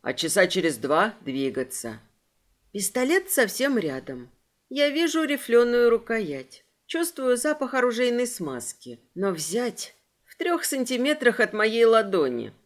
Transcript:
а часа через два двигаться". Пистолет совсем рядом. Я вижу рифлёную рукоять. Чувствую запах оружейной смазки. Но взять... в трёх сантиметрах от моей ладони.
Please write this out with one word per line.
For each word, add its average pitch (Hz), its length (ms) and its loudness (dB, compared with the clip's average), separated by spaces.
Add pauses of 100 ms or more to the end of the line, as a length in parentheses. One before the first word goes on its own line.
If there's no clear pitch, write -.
а 131 120 -4
часа 180 320 2
через 165 300 0
два 156 460 0
двигаться". 127 800 -6 (720)
Пистолет 254 580 0
совсем 254 480 2
рядом. 131 520 -6 (440)
Я 285 140 2
вижу 311 360 0
рифлёную 240 640 4
рукоять. 214 720 -4 (220)
Чувствую 285 500 0
запах 285 380 -2
оружейной 247 520 2
смазки. 127 720 -10 (160)
Но 190 180 -2
взять... 180 640 -6 (300)
в - 140 -20
трёх 339 260 -2
сантиметрах 254 760 0
от 208 120 2
моей 220 320 2
ладони. 180 720 2 (120)